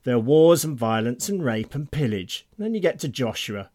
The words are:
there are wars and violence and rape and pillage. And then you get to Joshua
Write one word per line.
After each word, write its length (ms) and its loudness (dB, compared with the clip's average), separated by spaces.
there 120 0
are 40 4
wars 460 6
and 120 -6
violence 520 -2
and 140 -4
rape 320 -4
and 160 -8
pillage. 560 -4
And 80 -6
then 80 -4
you 60 -4
get 200 0
to 100 -6
Joshua 640 -6